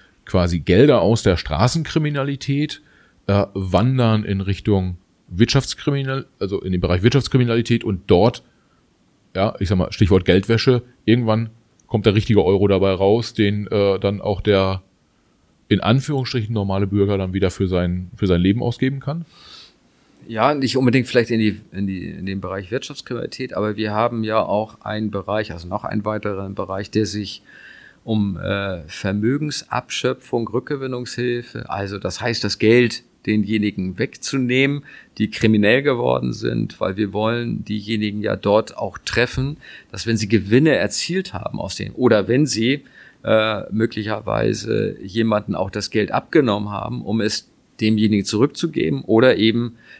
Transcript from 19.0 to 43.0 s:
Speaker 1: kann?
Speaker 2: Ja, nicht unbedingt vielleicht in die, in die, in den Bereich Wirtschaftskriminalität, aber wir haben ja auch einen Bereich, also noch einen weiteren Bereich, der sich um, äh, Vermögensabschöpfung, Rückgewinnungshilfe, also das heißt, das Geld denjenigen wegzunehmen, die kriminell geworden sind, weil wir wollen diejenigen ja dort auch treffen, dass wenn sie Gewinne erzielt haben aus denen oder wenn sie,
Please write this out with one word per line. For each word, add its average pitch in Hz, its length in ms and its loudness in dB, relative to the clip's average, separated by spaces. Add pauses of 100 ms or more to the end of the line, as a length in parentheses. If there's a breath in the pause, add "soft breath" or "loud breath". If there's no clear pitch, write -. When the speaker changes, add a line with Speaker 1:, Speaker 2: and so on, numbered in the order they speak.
Speaker 1:
kann? 160 240 -8 (1040 loud breath)
Speaker 2:
Ja, 113 260 2
nicht 131 220 0
unbedingt 127 320 4
vielleicht 117 220 2
in 113 100 2
die, 104 200 2 (120)
in 98 140 -4
die, 90 240 -6
in 82 160 -10
den 98 140 -6
Bereich 95 300 -8
Wirtschaftskriminalität, - 840 -8
aber 104 220 -2
wir 107 160 -4
haben 117 300 0
ja 110 180 0
auch 104 420 -4
einen 107 280 -4
Bereich, 101 400 -4
also 85 160 -12
noch 95 180 -6
einen 107 200 -6
weiteren 101 500 -6
Bereich, 98 360 -8
der 107 160 2
sich 98 360 -8 (640 loud breath)
um, 104 320 0
äh, 95 500 -4
Vermögensabschöpfung, 123 1600 -4
Rückgewinnungshilfe, 123 1200 -6
also 101 280 -6
das 95 220 -6
heißt, 123 240 -4
das 101 140 -4
Geld 117 460 4 (220)
denjenigen 101 720 -2
wegzunehmen, 135 840 -2 (340 loud breath)
die 107 140 0
kriminell 110 520 4
geworden 123 500 0
sind, 110 480 -4
weil 95 160 -2
wir 101 160 -2
wollen 110 520 -2
diejenigen 107 560 -4
ja 104 140 -2
dort 104 420 0
auch - 220 -8
treffen, 131 600 -2 (340 loud breath)
dass 104 160 -8
wenn 113 80 2
sie 104 120 -2
Gewinne 113 460 4
erzielt 165 580 -2
haben - 280 -8
aus 95 160 -8
denen 101 180 -8
oder 110 320 4
wenn 131 200 2
sie, 123 360 -2 (400 loud breath)